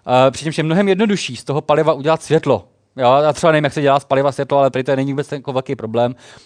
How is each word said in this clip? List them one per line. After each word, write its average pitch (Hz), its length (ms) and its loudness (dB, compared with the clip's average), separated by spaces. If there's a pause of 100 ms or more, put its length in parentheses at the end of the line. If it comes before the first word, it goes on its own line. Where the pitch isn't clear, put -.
eh, 131 240 4
přičemž 147 260 -8
je 160 60 0
mnohem 180 260 0
jednodušší 190 460 -2
z - 80 -16
toho 147 180 -4
paliva 151 320 2
udělat 147 300 -2
světlo. 143 440 0 (300)
Jo, 131 260 4
já 151 100 2
třeba 165 180 2
nevím, 151 120 2
jak 143 100 -2
se 156 80 -4
dělá 139 180 4
z - 60 -20
paliva 139 260 0
světlo, 139 260 -2
ale 135 120 4
prý 131 140 -4
to 139 120 -2
není 135 180 -2
vůbec 135 180 -6
jako 139 220 -10
velký 131 220 -6
problém. 117 400 -2 (300)